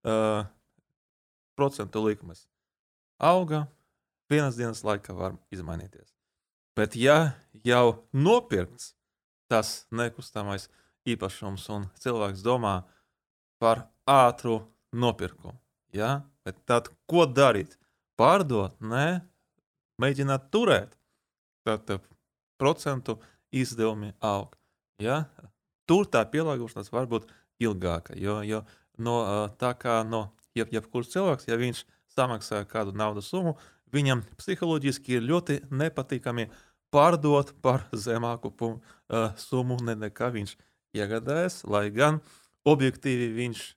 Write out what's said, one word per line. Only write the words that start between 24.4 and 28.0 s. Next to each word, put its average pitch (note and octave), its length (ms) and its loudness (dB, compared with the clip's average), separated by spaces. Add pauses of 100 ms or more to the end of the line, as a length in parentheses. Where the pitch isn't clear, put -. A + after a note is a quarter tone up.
ja? C3+ 260 -2 (640)
Tur F#3+ 160 6
tā A2+ 180 2
pielāgošanās B2 680 -4
var B2 180 -2
būt A2+ 180 -4 (280)
ilgāka, F2+ 600 -2